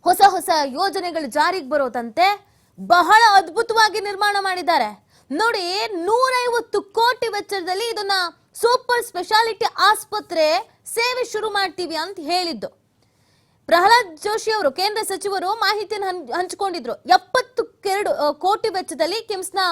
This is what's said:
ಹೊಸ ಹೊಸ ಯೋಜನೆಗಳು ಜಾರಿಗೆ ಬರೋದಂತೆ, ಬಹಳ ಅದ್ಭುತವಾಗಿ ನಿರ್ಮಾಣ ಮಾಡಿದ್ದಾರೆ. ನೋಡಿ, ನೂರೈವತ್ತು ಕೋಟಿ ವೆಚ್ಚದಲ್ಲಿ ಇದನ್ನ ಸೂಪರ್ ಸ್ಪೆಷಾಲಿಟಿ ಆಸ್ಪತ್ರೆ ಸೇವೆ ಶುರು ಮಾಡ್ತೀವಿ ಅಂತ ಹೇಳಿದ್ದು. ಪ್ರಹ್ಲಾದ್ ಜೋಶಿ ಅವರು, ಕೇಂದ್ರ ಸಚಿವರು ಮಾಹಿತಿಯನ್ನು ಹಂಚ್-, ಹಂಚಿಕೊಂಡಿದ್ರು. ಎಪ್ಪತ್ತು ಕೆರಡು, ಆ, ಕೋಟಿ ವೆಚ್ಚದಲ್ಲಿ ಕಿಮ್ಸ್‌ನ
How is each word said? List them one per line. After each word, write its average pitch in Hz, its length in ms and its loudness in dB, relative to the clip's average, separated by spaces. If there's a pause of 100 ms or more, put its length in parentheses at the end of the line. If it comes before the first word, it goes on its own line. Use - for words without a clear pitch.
ಹೊಸ 359 240 4
ಹೊಸ 370 200 0 (160)
ಯೋಜನೆಗಳು 330 600 -4
ಜಾರಿಗೆ 302 420 -2
ಬರೋದಂತೆ, 285 760 0 (340)
ಬಹಳ 349 420 6 (100)
ಅದ್ಭುತವಾಗಿ 427 680 2
ನಿರ್ಮಾಣ 403 400 -2
ಮಾಡಿದ್ದಾರೆ. 330 680 -2 (240)
ನೋಡಿ, 403 640 -2
ನೂರೈವತ್ತು 466 920 0
ಕೋಟಿ 466 460 0
ವೆಚ್ಚದಲ್ಲಿ 403 640 -4
ಇದನ್ನ 403 200 -4 (420)
ಸೂಪರ್ 480 500 0
ಸ್ಪೆಷಾಲಿಟಿ 427 600 -2 (140)
ಆಸ್ಪತ್ರೆ 392 1080 0
ಸೇವೆ 494 380 -2
ಶುರು 427 260 -6
ಮಾಡ್ತೀವಿ 359 460 -6
ಅಂತ 349 240 -8
ಹೇಳಿದ್ದು. 320 640 -6 (840)
ಪ್ರಹ್ಲಾದ್ 370 520 4
ಜೋಶಿ 427 320 -4
ಅವರು, 392 200 0
ಕೇಂದ್ರ 415 320 -2
ಸಚಿವರು 381 520 -4
ಮಾಹಿತಿಯನ್ನು 415 540 -2
ಹಂಚ್-, 349 240 -8
ಹಂಚಿಕೊಂಡಿದ್ರು. 359 600 -6
ಎಪ್ಪತ್ತು 370 720 2
ಕೆರಡು, 381 640 -2
ಆ, 294 40 0
ಕೋಟಿ 415 360 -2
ವೆಚ್ಚದಲ್ಲಿ 359 600 -4
ಕಿಮ್ಸ್‌ನ 381 300 -6 (140)